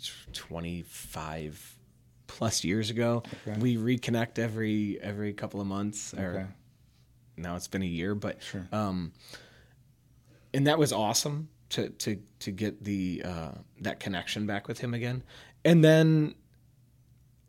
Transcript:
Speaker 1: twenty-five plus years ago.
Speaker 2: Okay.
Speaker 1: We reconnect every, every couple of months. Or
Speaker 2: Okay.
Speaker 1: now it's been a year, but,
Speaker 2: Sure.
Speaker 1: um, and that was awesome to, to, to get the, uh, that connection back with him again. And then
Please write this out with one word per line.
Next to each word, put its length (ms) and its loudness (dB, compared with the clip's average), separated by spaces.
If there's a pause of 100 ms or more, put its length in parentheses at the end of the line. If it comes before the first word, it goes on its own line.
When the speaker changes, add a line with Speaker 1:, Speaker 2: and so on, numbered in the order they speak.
(340)
Speaker 1:
twenty-five 1400 -10 (500)
plus 380 -2
years 240 2
ago. 340 2 (240)
Speaker 2:
Okay. 120 -4
Speaker 1:
We 180 4
reconnect 640 0
every, 640 0
every 320 -4
couple 280 -6
of 60 -2
months. 460 -4
Or 220 -4
Speaker 2:
Okay. 100 -4 (920)
Speaker 1:
now 180 -6
it's 140 -8
been 140 -2
a 20 -2
year, 300 -2
but, 280 -6
Speaker 2:
Sure. 300 -10
Speaker 1:
um, 400 -2 (1400)
and 140 4
that 120 6
was 120 6
awesome 580 0 (200)
to, 200 -2
to, 300 -4 (200)
to 120 -6
get 320 -4
the, 400 -2
uh, 280 -6 (300)
that 180 -6
connection 480 -6
back 200 -4
with 120 -6
him 160 -4
again. 280 -4 (400)
And 200 10
then 500 8 (1160)